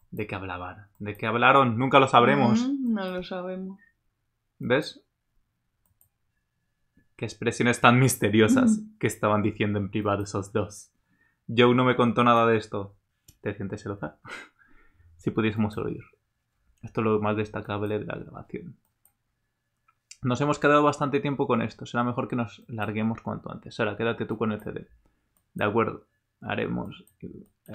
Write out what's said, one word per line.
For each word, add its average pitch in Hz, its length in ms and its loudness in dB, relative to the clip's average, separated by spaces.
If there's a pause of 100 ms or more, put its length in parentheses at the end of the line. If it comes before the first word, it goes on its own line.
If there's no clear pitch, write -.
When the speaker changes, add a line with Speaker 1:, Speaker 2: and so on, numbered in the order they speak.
(100)
Speaker 1:
¿De 107 160 -8
qué - 80 -10
hablaban? 92 540 -12 (100)
¿De 104 180 -10
qué 113 100 -8
hablaron? 120 520 4
Nunca 135 200 4
lo 131 100 6
sabremos. 208 600 6
Speaker 2:
Mm, 269 240 -2
no 190 180 -4
lo 180 120 -6
sabemos. 185 560 -10 (800)
Speaker 1:
¿Ves? 131 440 -2 (2250)
Qué - 80 -10
expresiones 117 560 0
tan 123 180 8
misteriosas 123 800 4
Speaker 2:
Mm. - 200 -16
Speaker 1:
que - 80 -2
estaban 107 360 0
diciendo 104 360 -2
en 98 120 -4
privado 101 340 -2
esos 98 280 -8
dos. 98 400 -6 (560)
Joe 120 260 6
no 127 100 4
me 123 120 4
contó 120 280 2
nada 117 220 6
de 113 120 4
esto. 101 360 -10 (460)
¿Te 104 140 -6
sientes 101 280 -10
celosa? 101 420 -10
<laughs> - 280 -18 (640)
Si - 140 -8
pudiésemos 107 480 -2
oír. 113 240 -6 (800)
Esto - 180 -8
es 113 40 -2
lo 107 160 0
más 104 160 -2
destacable 104 640 -6
de 104 60 -12
la - 100 -10
grabación. - 600 -16 (1400)
Nos 123 200 -2
hemos 147 180 0
quedado 147 240 4
bastante 143 380 0
tiempo 139 260 -2
con 117 160 0
esto. 113 240 -8
Será 123 160 -2
mejor 120 240 -4
que - 80 -8
nos 120 320 -6
larguemos 110 540 -4
cuanto - 320 -10
antes. - 240 -18
Sara, 104 200 -4
quédate 113 300 -4
tú 113 100 -6
con 113 140 -2
el 107 100 -6
C - 120 -10
D. - 160 -12 (680)
De 101 100 -2
acuerdo. 107 440 -2 (320)
Haremos, 113 640 -6 (160)
eh, - 260 -18 (280)